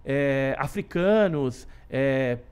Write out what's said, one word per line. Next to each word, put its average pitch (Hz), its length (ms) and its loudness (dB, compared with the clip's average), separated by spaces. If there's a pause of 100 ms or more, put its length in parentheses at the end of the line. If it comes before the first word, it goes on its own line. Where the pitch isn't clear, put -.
é, 139 540 0
africanos, 175 1080 0 (220)
é, 131 480 0 (140)